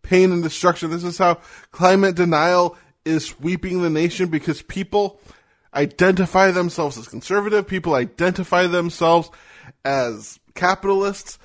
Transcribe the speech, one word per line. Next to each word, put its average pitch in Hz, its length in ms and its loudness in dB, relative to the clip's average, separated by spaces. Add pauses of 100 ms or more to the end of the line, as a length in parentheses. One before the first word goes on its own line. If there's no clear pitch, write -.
pain 185 300 4
and 175 100 0
destruction. 170 480 -2
This 170 140 -6
is 175 160 -6
how 175 160 4 (360)
climate 185 440 4
denial 175 600 2 (300)
is 156 220 -2
sweeping 180 560 -6
the 165 80 0
nation, 165 380 -2
because 156 340 -4
people 196 580 -4 (540)
identify 185 760 2
themselves 175 480 -2
as 113 100 -16
conservative, 202 600 -2
people 175 260 -4
identify 180 720 0
themselves 170 640 0 (540)
as 120 560 -4 (160)
capitalists, 196 880 -2